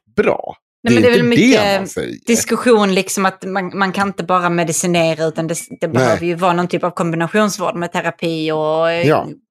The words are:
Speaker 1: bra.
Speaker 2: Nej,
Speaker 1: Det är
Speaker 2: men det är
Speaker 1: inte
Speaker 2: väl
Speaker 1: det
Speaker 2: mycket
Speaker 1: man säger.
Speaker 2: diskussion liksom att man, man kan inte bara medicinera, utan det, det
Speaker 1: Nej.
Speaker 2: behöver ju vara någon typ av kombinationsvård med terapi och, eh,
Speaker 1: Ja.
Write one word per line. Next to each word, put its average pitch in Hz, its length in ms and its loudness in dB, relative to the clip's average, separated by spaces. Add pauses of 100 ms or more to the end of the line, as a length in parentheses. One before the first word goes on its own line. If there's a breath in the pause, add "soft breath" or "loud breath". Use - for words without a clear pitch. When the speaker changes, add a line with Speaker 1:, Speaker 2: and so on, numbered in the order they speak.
(160)
Speaker 1:
bra. - 400 -2 (280)
Speaker 2:
Nej, 233 120 4
Speaker 1:
Det 226 40 4
är - 20 4
Speaker 2:
men - 20 4
det 247 60 8
är 240 100 4
Speaker 1:
inte 240 40 2
Speaker 2:
väl 240 60 2 (100)
Speaker 1:
det 233 80 6
Speaker 2:
mycket 208 340 4
Speaker 1:
man 190 60 -8
säger. - 300 -8 (100)
Speaker 2:
diskussion 220 680 2
liksom 190 300 0
att 190 180 -4
man, 185 340 -6
man 190 140 -2
kan 196 160 -2
inte 190 160 -6
bara 175 260 0
medicinera, 165 760 0
utan 160 220 -4
det, 165 80 -4 (140)
det - 180 -6
Speaker 1:
Nej. 156 60 -6
Speaker 2:
behöver 127 320 2
ju 170 100 -2
vara 175 180 2
någon 175 140 0
typ 170 160 -4
av 175 80 -2
kombinationsvård 170 840 -2
med 170 160 -6
terapi 165 600 -4
och, 156 400 0
eh, 170 160 0
Speaker 1:
Ja. 147 200 2 (240)